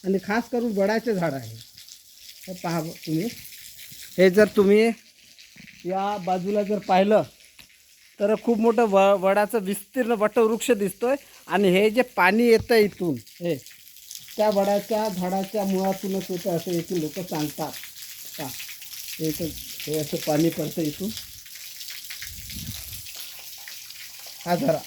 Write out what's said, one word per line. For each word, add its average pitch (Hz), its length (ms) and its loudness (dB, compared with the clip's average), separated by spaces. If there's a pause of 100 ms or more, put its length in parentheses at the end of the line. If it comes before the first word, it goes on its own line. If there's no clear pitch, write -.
आणि 190 180 2
खास 220 280 -2
करून 240 260 -2
वडाचे 220 360 2
झाडं 165 220 0
आहे. 113 200 -10 (920)
हे 185 60 -10
पहा 170 280 -4
तुम्ही, 160 460 -4 (880)
हे 185 120 8
जर 202 260 6
तुम्ही 208 320 6 (960)
या 196 400 -4
बाजूला 190 380 -2
जर 196 240 -2
पाहिलं 196 360 6 (960)
तर 208 140 2 (100)
खूप 233 160 4
मोठं 226 260 6
व-, 196 340 6
वडाचं 202 400 2
विस्तीर्ण 220 600 -2
वटवृक्ष 220 520 2
दिसतोय 226 440 0 (320)
आणि 185 220 4
हे 196 200 6
जे 233 120 2 (140)
पाणी 202 320 6
येतं 226 280 6
इथून 190 400 2 (240)
हे 175 160 -2 (800)
त्या 214 140 2
वडाच्या 202 600 0
झाडाच्या 190 540 -2
मुळातूनच 190 680 -2
येतं 180 280 -2
असं 180 140 -4
येथील 170 300 -2
लोक 151 180 -6
सांगतात. 151 520 -6 (680)
पहा, 143 100 -8 (720)
हे 160 80 -2
इथं, 156 180 -4 (340)
हे 151 200 -6
असं 151 180 -6 (100)
पाणी 156 220 2
पडतं 160 320 -6
इथून. 160 280 -4 (3250)
हा 175 100 0
झरा. 254 300 0